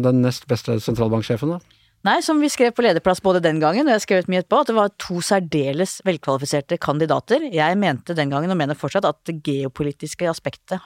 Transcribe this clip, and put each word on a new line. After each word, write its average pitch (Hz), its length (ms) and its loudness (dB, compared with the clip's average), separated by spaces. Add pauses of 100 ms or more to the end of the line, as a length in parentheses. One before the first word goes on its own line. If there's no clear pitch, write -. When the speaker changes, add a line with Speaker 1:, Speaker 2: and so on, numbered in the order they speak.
Speaker 1:
den 127 240 4
nest - 240 -4
beste 120 320 -2
sentralbanksjefen 113 720 -2
da? 175 80 -10 (380)
Speaker 2:
Nei, 269 240 2
som 311 160 2
vi 294 80 2
skrev 240 240 2
på - 80 -6
lederplass 185 400 2
både 180 240 2
den 160 160 2
gangen, 175 240 2
og 277 80 4
jeg 214 60 4
har - 80 -4
skrevet 185 260 0
mye 185 80 2
etterpå, 240 220 2
at 262 80 -2
det 226 80 2
var 208 180 2
to 175 240 -8
særdeles 165 760 0 (100)
velkvalifiserte 143 720 -2
kandidater. 156 720 0
Jeg 165 240 2
mente 175 400 -2
den 143 160 0
gangen, 151 160 -2
og 190 80 0
mener 147 160 0
fortsatt, 190 320 -4
at 151 240 0
det 160 160 -8
geopolitiske 143 800 -6
aspektet, 165 600 -6